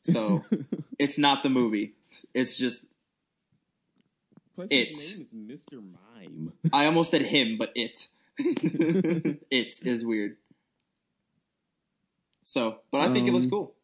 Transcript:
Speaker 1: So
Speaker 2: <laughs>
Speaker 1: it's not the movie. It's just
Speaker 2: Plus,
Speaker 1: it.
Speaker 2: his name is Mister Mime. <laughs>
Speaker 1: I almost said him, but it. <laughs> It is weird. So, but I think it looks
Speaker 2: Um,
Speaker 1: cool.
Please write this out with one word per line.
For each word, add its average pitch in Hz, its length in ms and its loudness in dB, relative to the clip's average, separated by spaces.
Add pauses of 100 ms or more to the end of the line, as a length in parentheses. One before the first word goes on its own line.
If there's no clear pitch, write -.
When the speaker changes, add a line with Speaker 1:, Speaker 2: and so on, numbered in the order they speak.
Speaker 1:
So - 420 0 (280)
Speaker 2:
<laughs> - 280 -10
Speaker 1:
it's 143 180 0
not 139 260 4
the 139 60 0
movie. 110 440 0 (400)
It's 127 240 -2
just 123 260 -4 (1700)
Speaker 2:
Plus, 175 140 -12
Speaker 1:
it. 131 200 2
Speaker 2:
his 165 300 -6
name 127 80 -16
is - 60 -20
Mister 113 460 -16
Mime. 92 720 -16 (120)
<laughs> 160 100 2
Speaker 1:
I 147 140 6
almost 165 220 4
said 151 120 4
him, 117 360 2
but 113 180 -4
it. - 340 -6 (280)
<laughs> - 0 -
It 165 1500 0
is 117 200 -2
weird. 110 300 -2 (2000)
So, 113 360 -2 (120)
but 139 80 2
I 127 140 4
think 123 160 4
it - 20 4
looks 123 140 4
Speaker 2:
Um, 127 60 0
Speaker 1:
cool. 196 320 -4